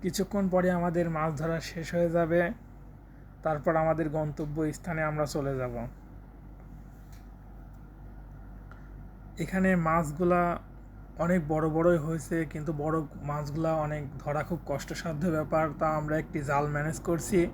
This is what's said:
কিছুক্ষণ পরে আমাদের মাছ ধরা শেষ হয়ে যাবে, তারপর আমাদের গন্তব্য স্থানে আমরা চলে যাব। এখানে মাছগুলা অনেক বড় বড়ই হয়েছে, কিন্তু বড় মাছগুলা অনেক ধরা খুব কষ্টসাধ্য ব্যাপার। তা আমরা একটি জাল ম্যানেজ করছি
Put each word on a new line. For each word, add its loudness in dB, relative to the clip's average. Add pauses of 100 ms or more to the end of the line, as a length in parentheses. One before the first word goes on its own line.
কিছুক্ষণ 0
পরে 6 (120)
আমাদের 2 (120)
মাছ 2 (100)
ধরা 0 (120)
শেষ -8
হয়ে 4
যাবে, 4 (1000)
তারপর 2 (100)
আমাদের 4
গন্তব্য -2 (220)
স্থানে -4
আমরা 0 (100)
চলে 0
যাব। -4 (3750)
এখানে 2 (180)
মাছগুলা 4 (840)
অনেক 4 (120)
বড় 4 (100)
বড়ই 8
হয়েছে, -2 (160)
কিন্তু -4 (120)
বড় 2 (320)
মাছগুলা 0 (140)
অনেক -2 (200)
ধরা 0
খুব -2 (100)
কষ্টসাধ্য -4 (120)
ব্যাপার। 2 (140)
তা 2 (120)
আমরা 0
একটি -4 (100)
জাল 4 (100)
ম্যানেজ 0 (100)
করছি 2 (140)